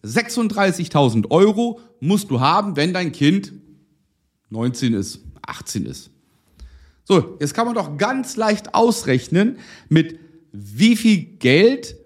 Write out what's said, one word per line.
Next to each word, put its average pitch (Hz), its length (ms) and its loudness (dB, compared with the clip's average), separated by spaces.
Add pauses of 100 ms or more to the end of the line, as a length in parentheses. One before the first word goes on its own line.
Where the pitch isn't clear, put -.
sechsunddreißigtausend 175 1300 0
Euro 214 500 2 (200)
musst 190 300 -2
du 123 100 0
haben, 175 360 0
wenn 170 180 0
dein 180 180 -4
Kind 180 400 0 (960)
neunzehn 120 460 -2
ist, 98 260 -6 (260)
achtzehn - 380 -10
ist. - 260 -16 (920)
So, - 340 0
jetzt 147 140 -6
kann 233 140 -2
man 240 80 -6
doch 151 240 -6
ganz 254 380 -4
leicht 214 380 -2
ausrechnen, 202 840 0 (320)
mit 160 280 2 (320)
wie 107 460 0
viel 214 220 4
Geld 180 880 2